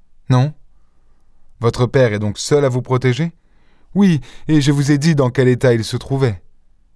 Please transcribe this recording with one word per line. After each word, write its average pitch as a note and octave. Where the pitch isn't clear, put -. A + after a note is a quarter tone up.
Non. C3
Votre A#2
père A#2+
est G#2
donc G#2
seul D3
à C3+
vous B2+
protéger ? B2+
Oui, F3
et D3+
je C#3
vous C#3+
ai D3
dit D#3
dans C#3
quel B2+
état B2
il A2+
se B2
trouvait. C3